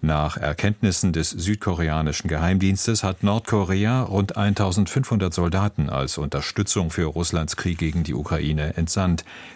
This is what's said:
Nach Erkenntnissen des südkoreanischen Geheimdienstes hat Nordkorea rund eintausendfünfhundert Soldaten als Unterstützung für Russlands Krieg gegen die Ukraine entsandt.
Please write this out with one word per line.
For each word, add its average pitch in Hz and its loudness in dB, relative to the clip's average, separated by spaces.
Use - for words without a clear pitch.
Nach 76 0
Erkenntnissen 92 0
des 80 0
südkoreanischen 85 -2
Geheimdienstes 95 2
hat 95 -2
Nordkorea 104 2
rund 98 0
eintausendfünfhundert 101 2
Soldaten 87 0
als 67 -2
Unterstützung 80 -2
für 85 0
Russlands 80 -2
Krieg 87 -2
gegen 80 0
die 67 -4
Ukraine 76 0
entsandt. 87 0